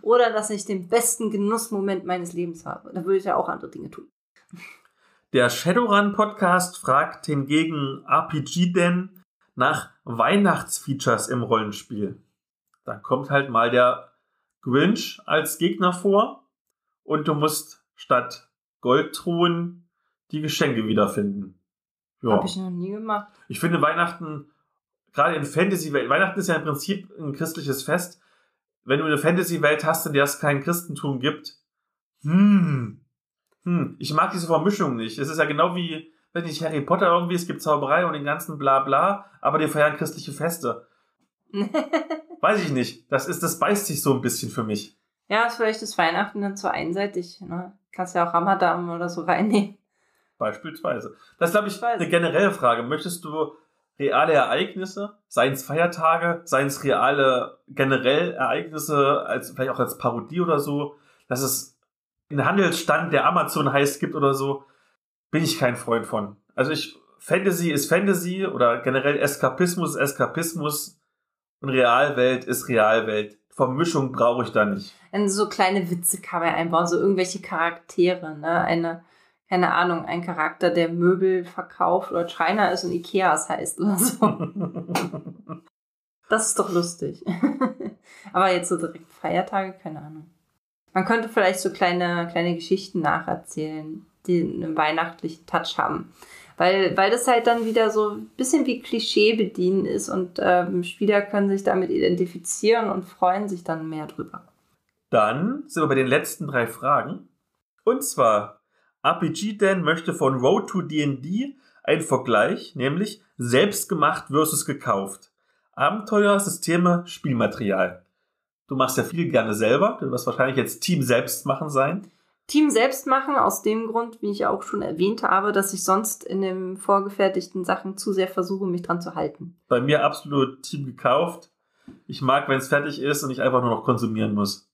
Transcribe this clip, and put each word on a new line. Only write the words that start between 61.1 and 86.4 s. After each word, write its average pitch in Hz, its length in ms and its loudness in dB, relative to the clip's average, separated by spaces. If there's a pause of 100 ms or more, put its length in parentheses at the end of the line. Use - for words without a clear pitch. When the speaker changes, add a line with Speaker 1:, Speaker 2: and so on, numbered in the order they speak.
Speaker 2:
dass 127 120 -2
es - 380 -4 (500)
einen 143 160 0
Handelsstand, 165 680 2
der 151 120 4
Amazon 151 460 0
heißt, 143 280 2
gibt - 160 -4
oder 139 180 2
so, 139 320 -4 (640)
bin 160 140 0
ich 135 160 -2
kein 123 160 2
Freund 117 320 -2
von. 101 280 -4 (200)
Also 131 160 0
ich, - 260 -6 (220)
Fantasy 175 520 0
ist 139 160 -2
Fantasy 185 580 0
oder 120 340 2
generell 135 400 0
Eskapismus 151 760 0
ist - 60 -2
Eskapismus 147 960 -4 (640)
und 139 80 -6
Realwelt 127 760 4
ist - 220 -4
Realwelt. 110 720 2 (120)
Vermischung 131 640 0
brauche 120 320 2
ich - 80 -6
da 107 140 4
nicht. 98 280 -6 (180)
Speaker 1:
Und 202 180 0
so 202 180 0
kleine 190 440 0
Witze 175 280 -4
kann 170 220 -6
man 165 140 2
einbauen, 170 320 0
so 170 100 0
irgendwelche 185 420 0
Charaktere, 170 960 -2
ne? 160 260 -2
Eine, 170 420 -2 (440)
keine 180 280 2
Ahnung, 170 300 0
ein 170 180 -6
Charakter, 165 480 -2
der 170 180 2
Möbel 180 560 2
verkauft 180 640 -2
oder 170 160 -2
Schreiner 185 440 0
ist 190 120 -4
und 175 80 -4
Ikeas 175 580 0
heißt - 300 -6
oder 196 180 0
so. 233 280 0
Speaker 2:
<laughs> - 1400 -6 (680)
Speaker 1:
Das 220 180 0